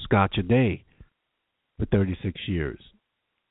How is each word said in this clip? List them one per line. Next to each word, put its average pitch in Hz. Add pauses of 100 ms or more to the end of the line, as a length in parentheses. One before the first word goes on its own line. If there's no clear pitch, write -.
scotch 98
a 101
day 113 (960)
for -
thirty-six 95
years. 76 (720)